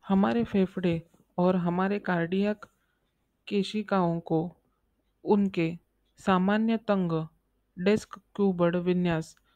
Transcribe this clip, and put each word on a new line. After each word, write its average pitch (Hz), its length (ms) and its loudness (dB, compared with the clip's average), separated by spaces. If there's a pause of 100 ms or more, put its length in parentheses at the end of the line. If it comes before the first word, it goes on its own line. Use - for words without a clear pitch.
हमारे 220 360 2
फेफड़े 180 580 -2 (360)
और 185 180 2
हमारे 185 420 -2
कार्डियक 190 680 -2 (800)
केशिकाओं 196 720 -2
को 170 360 -4 (680)
उनके 190 540 0 (400)
सामान्य 208 580 2
तंग 175 500 -2 (520)
डेस्क 202 400 0
क्यूबड 175 580 0
विन्यास 175 600 0 (200)